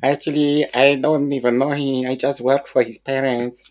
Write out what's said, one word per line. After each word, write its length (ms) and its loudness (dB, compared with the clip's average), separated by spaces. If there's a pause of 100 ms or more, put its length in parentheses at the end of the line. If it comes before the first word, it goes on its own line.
Actually, 600 0 (100)
I 200 6
don't 380 0
even 240 0
know 140 0
him. 380 -2
I 60 -2
just 260 -2
work 260 0
for 160 0
his 160 -4
parents. 720 -4